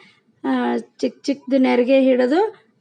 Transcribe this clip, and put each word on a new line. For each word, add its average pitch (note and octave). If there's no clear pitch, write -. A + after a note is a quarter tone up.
ಆ, B3
ಚಿಕ್ಕ -
ಚಿಕ್ಕದು C#4
ನೆರಿಗೆ B3+
ಹಿಡಿದು C4